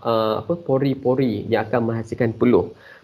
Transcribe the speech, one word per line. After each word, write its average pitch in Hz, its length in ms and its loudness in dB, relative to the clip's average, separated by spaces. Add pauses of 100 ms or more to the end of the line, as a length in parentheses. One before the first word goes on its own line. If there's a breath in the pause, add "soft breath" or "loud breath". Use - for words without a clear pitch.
uh, 110 400 0
apa, 170 100 -4
pori-pori 131 920 0
yang 110 180 0
akan 113 240 0
menghasilkan 113 460 -2
peluh. 110 400 2 (280 loud breath)